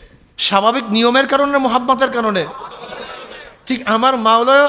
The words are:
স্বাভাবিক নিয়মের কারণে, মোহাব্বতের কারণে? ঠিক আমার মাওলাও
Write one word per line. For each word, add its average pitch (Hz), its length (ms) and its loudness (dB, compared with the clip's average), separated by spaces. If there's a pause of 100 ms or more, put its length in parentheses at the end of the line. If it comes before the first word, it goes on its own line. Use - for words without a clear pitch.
(380)
স্বাভাবিক 220 460 0
নিয়মের 240 420 2
কারণে, 277 320 0
মোহাব্বতের 254 520 0
কারণে? 214 360 -2 (1200)
ঠিক 254 200 -4
আমার 233 300 2
মাওলাও 240 520 4